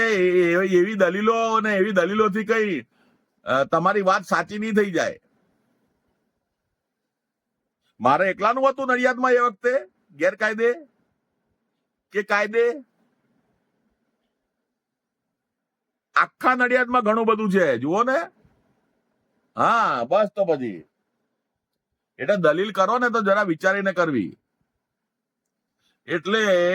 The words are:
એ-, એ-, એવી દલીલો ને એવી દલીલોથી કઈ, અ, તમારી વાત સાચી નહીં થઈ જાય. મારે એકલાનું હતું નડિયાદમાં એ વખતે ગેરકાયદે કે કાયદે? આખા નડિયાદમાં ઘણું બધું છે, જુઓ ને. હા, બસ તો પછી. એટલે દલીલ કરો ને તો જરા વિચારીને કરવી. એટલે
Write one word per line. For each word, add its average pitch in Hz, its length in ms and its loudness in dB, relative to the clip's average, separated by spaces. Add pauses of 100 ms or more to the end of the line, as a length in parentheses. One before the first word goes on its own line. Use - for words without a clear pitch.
એ-, 180 460 2
એ-, 185 260 2
એવી 202 140 0
દલીલો 220 680 0
ને 214 160 -2
એવી 196 160 0
દલીલોથી 202 520 0
કઈ, 202 420 -2 (580)
અ, 131 200 0
તમારી 185 380 0
વાત 190 220 0
સાચી 170 340 -4
નહીં 220 160 -4
થઈ 202 180 2
જાય. 127 280 -2 (2750)
મારે 151 300 2
એકલાનું 240 400 0
હતું 269 180 -4
નડિયાદમાં 254 440 0
એ 247 80 4
વખતે 247 480 -2 (280)
ગેરકાયદે 214 580 -2 (1400)
કે 202 120 -4
કાયદે? 214 500 0 (3500)
આખા 254 400 0
નડિયાદમાં 247 460 0
ઘણું 220 240 0
બધું 214 260 0
છે, 160 260 2
જુઓ 165 260 -2
ને. 262 160 -2 (1400)
હા, 165 460 0
બસ 190 320 0
તો 196 100 -2
પછી. 123 380 -4 (1400)
એટલે 156 160 0
દલીલ 175 360 2
કરો 190 260 0
ને 240 120 0
તો 226 120 0
જરા 202 220 2
વિચારીને 190 480 -2
કરવી. 151 460 -2 (1700)
એટલે 175 340 -2 (360)